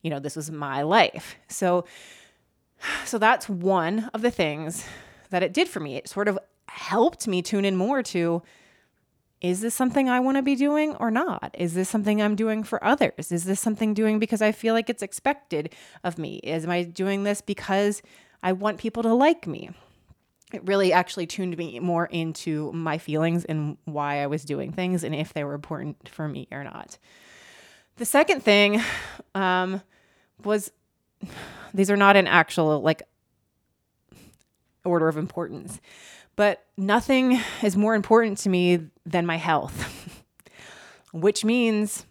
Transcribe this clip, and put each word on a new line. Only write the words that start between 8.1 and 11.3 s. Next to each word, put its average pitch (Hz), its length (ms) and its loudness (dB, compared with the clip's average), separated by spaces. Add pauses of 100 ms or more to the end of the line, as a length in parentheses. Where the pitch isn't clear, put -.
"Is 180 200 -2
this 226 140 -4
something 262 340 2
I 254 120 2
wanna 269 220 2
be 277 140 2
doing 294 400 2
or 233 140 -2
not? 254 460 -2